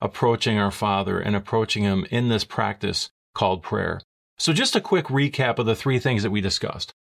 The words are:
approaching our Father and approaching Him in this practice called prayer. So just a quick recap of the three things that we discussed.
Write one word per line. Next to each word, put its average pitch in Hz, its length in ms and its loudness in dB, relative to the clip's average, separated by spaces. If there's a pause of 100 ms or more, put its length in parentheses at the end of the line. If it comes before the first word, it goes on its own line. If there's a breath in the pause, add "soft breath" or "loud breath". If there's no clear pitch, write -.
approaching 113 580 2
our 101 140 2
Father 98 480 0
and 104 160 0
approaching 107 480 0
Him 95 260 2
in 120 180 0
this 113 140 2
practice - 680 -4 (220)
called 92 300 0
prayer. 87 380 -2 (380)
So - 140 0
just 240 220 2
a 220 60 4
quick 180 260 0
recap 135 540 2
of 110 60 0
the 110 100 2
three 131 240 0
things 113 240 0
that 98 80 -2
we 104 80 0
discussed. - 520 -4 (260)